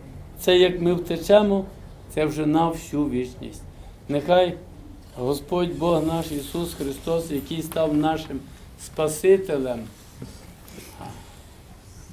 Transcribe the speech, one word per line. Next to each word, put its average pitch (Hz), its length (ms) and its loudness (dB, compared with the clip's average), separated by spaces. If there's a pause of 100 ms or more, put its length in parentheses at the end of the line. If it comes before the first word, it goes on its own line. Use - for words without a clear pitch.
(380)
це, 180 200 6
як 180 220 6
ми 175 140 4
втечемо, 196 680 4 (460)
це 151 140 0
вже 151 220 0
на 160 220 4
всю 147 400 -2
вічність. 123 540 -6 (460)
Нехай 170 460 4 (600)
Господь 143 600 0
Бог 160 280 2
наш 160 260 -2
Ісус 170 420 -4
Христос, 160 560 -4
який 151 320 -4
став 160 320 0
нашим 151 460 0 (400)
Спасителем, 156 1000 2 (2250)